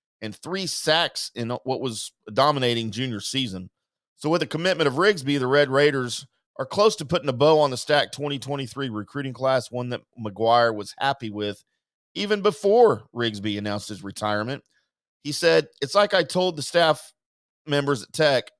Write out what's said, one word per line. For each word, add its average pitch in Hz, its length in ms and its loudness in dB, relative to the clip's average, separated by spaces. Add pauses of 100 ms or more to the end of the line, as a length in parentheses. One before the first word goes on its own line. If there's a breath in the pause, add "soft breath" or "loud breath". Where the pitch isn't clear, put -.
(220)
and 107 120 -10
three 180 320 -6
sacks - 680 -2
in 117 160 -6
what 123 320 -4
was 117 300 -8 (140)
a 107 40 -16
dominating 123 600 2
junior 117 300 -6
season. 95 480 -6 (480)
So 151 140 -4
with 175 100 2
the - 60 -2
commitment 165 420 0
of 123 60 -2
Rigsby, 147 440 0
the 127 80 0
Red 139 220 4
Raiders 139 580 0 (320)
are - 60 -4
close 208 320 2
to 160 80 -8
putting 151 240 -2
a 127 60 -2
bow 156 260 6
on 143 100 2
the 127 60 -6
stacked - 380 0
twenty 143 240 -6
twenty-three 139 500 -8
recruiting 120 460 -8
class, 131 360 0
one 123 200 -6
that 117 100 -6 (180)
McGuire 113 560 2
was 104 220 -10
happy 135 320 -2
with 104 340 -6 (520)
even 208 260 -2
before 202 640 4 (100)
Rigsby 107 440 -2
announced 104 320 -6
his 95 120 -12
retirement. 107 600 -4 (580)
He 147 80 -8
said, 165 380 4 (120)
"It's 139 140 -6
like 202 200 4
I 180 100 4
told 180 320 0
the 147 60 -8
staff 160 500 2 (520)
members 143 380 0
at - 100 -20
Tech 143 480 2